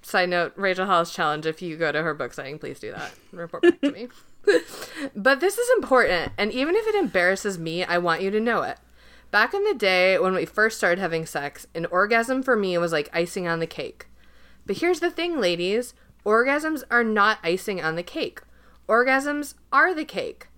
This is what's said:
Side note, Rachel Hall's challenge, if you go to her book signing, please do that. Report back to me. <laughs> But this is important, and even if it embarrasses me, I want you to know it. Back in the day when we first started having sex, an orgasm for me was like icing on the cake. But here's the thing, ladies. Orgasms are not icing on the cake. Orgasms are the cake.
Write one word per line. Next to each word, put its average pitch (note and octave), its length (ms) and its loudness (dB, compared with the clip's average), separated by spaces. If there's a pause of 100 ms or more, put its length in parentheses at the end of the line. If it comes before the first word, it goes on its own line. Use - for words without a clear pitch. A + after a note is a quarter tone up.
Side F3+ 260 0
note, F3 260 0
Rachel F#3+ 300 -2
Hall's E3+ 260 2
challenge, D#3 360 -2
if D#3+ 160 -6
you D#3+ 140 -8
go D#3+ 140 0
to D3+ 120 -2
her D#3+ 100 -2
book C#3 200 -8
signing, C#3 260 -12
please C#3 200 -10
do G#2+ 120 -12
that. - 220 -12 (180)
Report E3+ 320 -8
back E4+ 180 6
to C#4+ 100 0
me. B3 160 -12 (400)
<laughs> F4 120 6 (560)
But B3+ 240 2
this F#4 180 0
is A#4+ 140 -2
important, A#3+ 680 2
and G#3 140 0
even C#4 240 0
if A4 120 0
it G#4+ 60 -2
embarrasses F#3+ 640 0
me, E3 260 -4
I F3 140 0
want F3 240 0
you F#3+ 80 -2
to G#3+ 100 0
know A3+ 220 0
it. - 160 -6 (540)
Back A3 240 2
in G4+ 80 0
the G#4 100 2
day F#3 460 4
when F#3 160 2
we E3 100 0
first G#3+ 320 0
started F3 220 2
having E3 260 -2
sex, C#3+ 480 -8
an E3+ 140 -6
orgasm A#3 560 2
for C4 120 2
me F#3 220 0
was E3+ 140 0
like D3 200 -2
icing E3+ 360 -2
on E3 120 -2
the E3 60 -2
cake. - 400 -12 (640)
But G3 100 -2
here's F4 220 0
the E4+ 100 0
thing, E4 320 -4
ladies. F#3 540 0 (280)
Orgasms C#4 680 2
are A#3+ 120 4
not G#3+ 400 2
icing F#3 400 -2
on D#3+ 120 -2
the F3 80 -4
cake. - 380 -8 (460)
Orgasms C4+ 680 2 (180)
are D#4+ 220 6
the D#4 100 -6
cake. - 420 -8 (100)